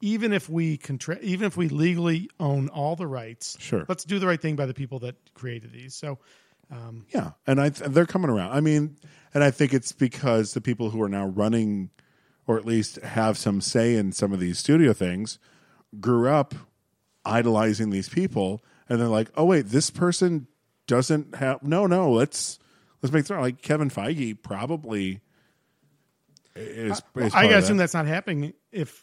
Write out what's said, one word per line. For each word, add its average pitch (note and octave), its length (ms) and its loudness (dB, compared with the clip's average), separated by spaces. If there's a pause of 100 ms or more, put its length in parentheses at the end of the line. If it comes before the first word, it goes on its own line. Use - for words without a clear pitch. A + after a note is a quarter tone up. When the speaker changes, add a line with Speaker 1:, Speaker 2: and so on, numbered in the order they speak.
Speaker 1:
even G#3+ 320 0
if G3 160 -2
we D#3+ 280 0
contra-, D3 440 -8
even F#3+ 240 -2
if G3+ 100 -2
we F3 140 0
legally E3+ 600 0 (100)
own C#3 300 0
all D#3 260 -4
the F3 120 -6
rights, A#2 520 -10
Speaker 2:
Sure. - 280 -4
Speaker 1:
let's F3+ 160 -4
do G3 160 -4
the F#3+ 80 -2
right F3 140 2
thing D#3 140 -2
by C#3+ 100 -2
the B2+ 80 -6
people C3 260 -10
that B2 160 -10 (200)
created A#2 380 -12
these. B2+ 200 -20
So, C#3+ 240 -10 (540)
um, A#2 420 -16
Speaker 2:
Yeah, E3 180 -4 (140)
and C3+ 160 4
I D3 80 2
th-, C#3+ 220 -4
they're E3 160 6
coming F3+ 240 0
around. G2 220 0
I C#3+ 80 2
mean, D3+ 340 2 (380)
and D3 100 4
I C#3+ 80 6
think C#3 240 2
it's B2 160 -2
because A#2 640 0
the A#2+ 60 -2
people A#2 280 -2
who A2 140 -4
are G2+ 60 0
now G2 180 -2
running, G#2 640 0 (560)
or A2+ 100 2
at G#2+ 80 -6
least A2+ 320 -2
have A2 400 0
some G2+ 240 0
say A#2 340 2
in G2+ 160 0
some G2 220 -2
of F#2+ 60 -2
these F2 180 -2
studio D3+ 360 4
things, F#2+ 440 -4 (640)
grew A#2+ 300 2
up C#3+ 260 2 (680)
idolizing A2 680 2
these G2 180 -2
people, G#2+ 540 -2 (260)
and A#2+ 100 2
they're A#2 80 0
like, A2 280 0
"Oh D#3 100 4
wait, E3 220 4
this B2+ 240 2
person E3+ 560 0 (400)
doesn't C3+ 480 0
have, C3+ 260 -2
no, D#3+ 240 0
no, F3+ 260 4
let's, - 460 0 (460)
let's C3 100 -2
make D3+ 120 2
their," G3 140 -4
like, B2+ 220 -4
Kevin D3+ 300 0
Feige A#2 500 -4
probably G#2+ 800 -6 (1300)
is, G#2+ 460 -6 (140)
Speaker 1:
I, B2 60 -4
Speaker 2:
is A2 120 2
Speaker 1:
I - 100 8
Speaker 2:
part A3 100 8
of G3 100 8
Speaker 1:
assume G3+ 140 4
Speaker 2:
that. F#3 60 4
Speaker 1:
that's E3+ 100 0
not D#3+ 140 0
happening D#3+ 460 -4 (200)
if F3 180 -4 (120)